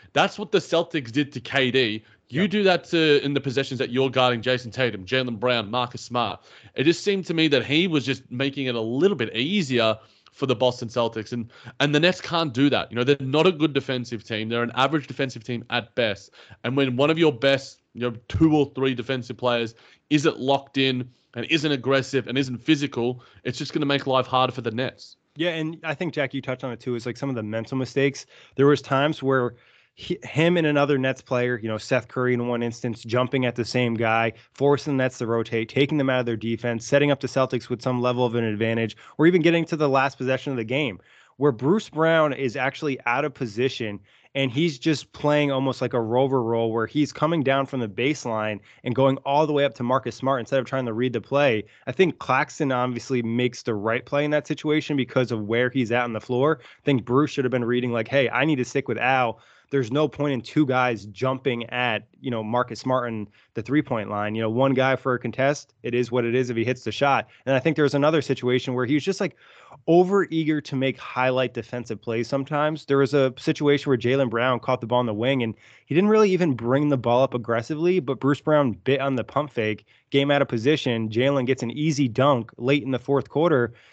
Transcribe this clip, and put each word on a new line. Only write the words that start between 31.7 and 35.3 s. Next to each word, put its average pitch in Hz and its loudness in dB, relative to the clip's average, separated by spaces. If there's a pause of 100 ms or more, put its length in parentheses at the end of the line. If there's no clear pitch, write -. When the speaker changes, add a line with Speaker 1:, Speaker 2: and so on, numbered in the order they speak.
Speaker 2:
Seth 117 -2
Curry 123 0
in 120 -2
one 120 -2
instance, 117 -6
jumping 127 0
at 120 -2
the 117 -2
same 120 0
guy, 113 2 (220)
forcing 143 2
the 131 0
Nets 127 -4
to 120 -4
rotate, 113 -2